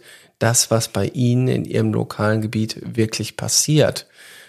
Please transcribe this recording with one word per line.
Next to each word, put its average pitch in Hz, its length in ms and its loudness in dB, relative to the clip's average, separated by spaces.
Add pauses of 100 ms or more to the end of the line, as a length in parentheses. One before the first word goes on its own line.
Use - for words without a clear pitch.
(400)
das, 117 300 2
was 113 180 0
bei 98 180 -2
ihnen 123 420 2
in 123 160 0
ihrem 110 280 0
lokalen 107 480 0
Gebiet 110 420 -4
wirklich 110 540 -4
passiert. - 680 2 (420)